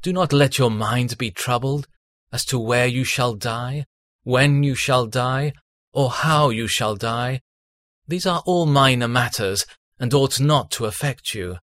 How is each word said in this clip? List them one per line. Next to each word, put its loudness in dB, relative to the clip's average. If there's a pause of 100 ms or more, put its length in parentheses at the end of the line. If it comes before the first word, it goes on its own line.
Do -4
not 0
let 4
your 2
mind -2
be -6
troubled -4 (460)
as -6
to -2
where 2
you -2
shall -2
die, -6 (380)
when 4
you 0
shall 0
die, -2 (400)
or 2
how 2
you -2
shall -2
die. -4 (680)
These -4
are 0
all 2
minor 4
matters -2 (360)
and -2
ought 2
not 2
to -4
affect -6
you. -8 (140)